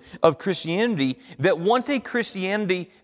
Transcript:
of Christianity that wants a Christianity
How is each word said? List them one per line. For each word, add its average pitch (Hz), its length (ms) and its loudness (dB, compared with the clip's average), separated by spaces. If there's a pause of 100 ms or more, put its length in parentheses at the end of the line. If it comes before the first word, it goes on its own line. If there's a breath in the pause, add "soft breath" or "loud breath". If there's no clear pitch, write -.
(220 loud breath)
of 160 160 6
Christianity 170 800 -2 (220 loud breath)
that 160 180 4
wants 233 300 2
a 277 140 -2
Christianity 190 920 -4 (120)